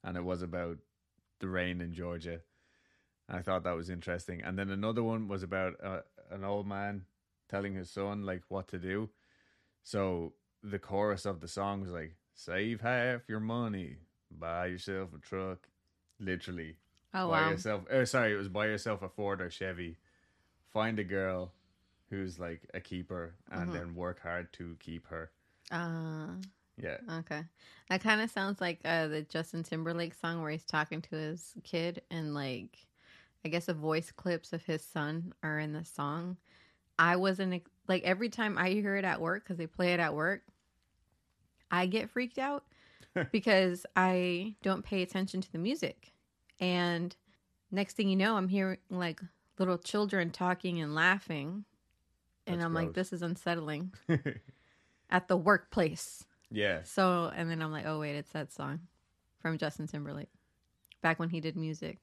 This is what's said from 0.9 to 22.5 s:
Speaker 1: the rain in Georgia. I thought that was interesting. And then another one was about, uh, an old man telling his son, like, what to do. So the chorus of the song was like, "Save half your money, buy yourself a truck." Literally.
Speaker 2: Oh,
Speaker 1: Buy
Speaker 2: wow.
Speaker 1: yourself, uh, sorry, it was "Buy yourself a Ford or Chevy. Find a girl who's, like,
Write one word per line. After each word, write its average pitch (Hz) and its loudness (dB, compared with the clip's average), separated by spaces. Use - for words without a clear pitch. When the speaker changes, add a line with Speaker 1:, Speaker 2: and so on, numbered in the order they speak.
Speaker 1:
the 95 -4
rain 90 0
in 85 -6
Georgia. 85 -6
I 90 -6
thought 92 0
that 90 0
was 85 -6
interesting. 87 -6
And 92 -4
then 98 -2
another 110 0
one 113 0
was 98 -4
about, 92 0
uh, 95 -6
an 95 -8
old 101 -2
man 101 -4
telling 98 -2
his 92 -8
son, 101 -4
like, 92 -4
what 95 -6
to 92 -8
do. 98 -2
So 90 0
the 101 -4
chorus 101 0
of 92 -2
the 82 -10
song 98 -2
was 95 -6
like, 82 -8
"Save 101 -2
half 123 0
your 110 -2
money, 107 -2
buy 82 -4
yourself 90 -4
a 78 -14
truck." 95 -6
Literally. 87 -4
Speaker 2:
Oh, 185 2
Speaker 1:
Buy 160 6
Speaker 2:
wow. 160 4
Speaker 1:
yourself, 107 -2
uh, 131 6
sorry, 117 4
it 104 2
was 98 -2
"Buy 104 2
yourself 107 0
a 95 -6
Ford 98 -2
or 87 -4
Chevy. 87 -6
Find 110 0
a 107 0
girl 92 0
who's, 95 -4
like, 85 -8